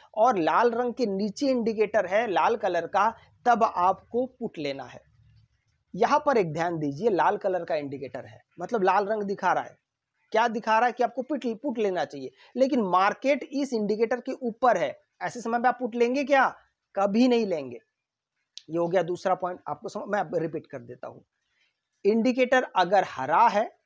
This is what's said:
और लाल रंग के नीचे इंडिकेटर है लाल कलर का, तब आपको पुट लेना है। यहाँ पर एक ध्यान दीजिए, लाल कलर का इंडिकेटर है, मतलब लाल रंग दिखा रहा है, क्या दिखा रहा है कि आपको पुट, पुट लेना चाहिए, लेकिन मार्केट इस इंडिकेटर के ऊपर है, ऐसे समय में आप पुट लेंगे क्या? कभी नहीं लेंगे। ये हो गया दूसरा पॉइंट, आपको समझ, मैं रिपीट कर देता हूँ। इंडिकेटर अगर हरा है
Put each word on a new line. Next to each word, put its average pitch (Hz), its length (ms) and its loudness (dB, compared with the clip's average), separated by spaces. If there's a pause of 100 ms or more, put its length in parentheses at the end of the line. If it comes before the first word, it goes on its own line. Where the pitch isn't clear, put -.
(160)
और 220 220 4
लाल 175 320 4
रंग 233 240 -2
के 247 120 -2
नीचे 202 420 -4
इंडिकेटर 214 580 0
है 208 220 0
लाल 180 280 2
कलर 175 300 -2
का, 202 220 2 (380)
तब 226 180 4
आपको 190 640 0
पुट - 300 -12
लेना 139 260 -8
है। - 160 -18 (920)
यहाँ 233 320 2
पर 269 120 4
एक 170 140 2
ध्यान 170 260 -2
दीजिए, 151 320 -2
लाल 170 260 2
कलर 185 280 -4
का 165 120 -4
इंडिकेटर 139 500 -10
है, 113 140 -20 (200)
मतलब 196 220 -4
लाल 190 240 4
रंग 214 180 -2
दिखा 190 280 -2
रहा 143 120 -2
है, 113 120 -20 (560)
क्या 220 160 2
दिखा 220 300 0
रहा 240 80 4
है 233 60 0
कि 233 100 -2
आपको 233 200 -2
पुट, 262 320 -6
पुट 240 240 -8
लेना 185 260 -2
चाहिए, 139 260 -10 (260)
लेकिन 254 320 2
मार्केट 208 560 2
इस 269 300 -6
इंडिकेटर 220 460 -2
के 254 120 -10 (100)
ऊपर 233 340 2
है, 151 200 -2 (260)
ऐसे 180 180 -8
समय 233 180 -4
में 247 100 2
आप 247 100 -2
पुट 240 180 -8
लेंगे 247 280 0
क्या? 254 240 4 (460)
कभी 208 340 4
नहीं 233 180 2
लेंगे। 135 320 -6 (880)
ये 160 100 -4
हो 170 100 0
गया 175 160 2
दूसरा 180 320 -2
पॉइंट, 180 320 -6
आपको 151 200 -10
समझ, - 200 -12
मैं 180 320 -2
रिपीट 160 260 -6
कर 139 140 -14
देता 120 280 -18
हूँ। 120 160 -20 (800)
इंडिकेटर 247 640 2 (100)
अगर 185 320 4
हरा 160 400 2
है 208 240 0 (120)